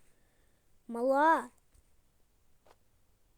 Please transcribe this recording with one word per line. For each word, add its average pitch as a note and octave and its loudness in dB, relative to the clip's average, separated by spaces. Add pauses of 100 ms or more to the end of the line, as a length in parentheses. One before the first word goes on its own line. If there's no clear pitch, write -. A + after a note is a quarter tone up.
(880)
Мала. C4+ 0 (1900)